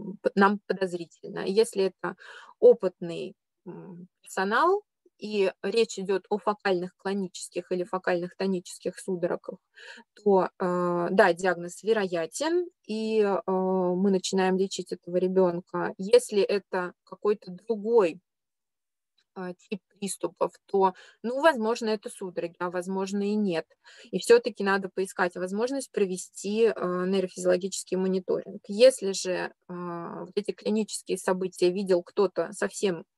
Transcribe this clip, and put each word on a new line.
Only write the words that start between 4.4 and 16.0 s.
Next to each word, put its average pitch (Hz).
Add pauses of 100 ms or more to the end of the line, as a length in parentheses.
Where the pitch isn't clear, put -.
и 202 (120)
речь 214
идет 190
о 208
фокальных 190
клонических 190
или 180
фокальных 180
тонических 190
судорогах, 175 (640)
то, 190 (140)
э, 180
да, 190
диагноз 175
вероятен, 214 (180)
и, 220
э, 202 (100)
мы 185
начинаем 185
лечить 190
этого 180
ребенка. 180
Если 202